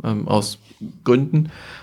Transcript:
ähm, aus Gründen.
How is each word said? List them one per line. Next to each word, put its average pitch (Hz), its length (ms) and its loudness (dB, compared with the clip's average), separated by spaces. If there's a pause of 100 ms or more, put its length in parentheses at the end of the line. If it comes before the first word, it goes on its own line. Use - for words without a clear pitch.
ähm, 107 240 -2
aus 104 300 0 (480)
Gründen. 147 440 4 (340)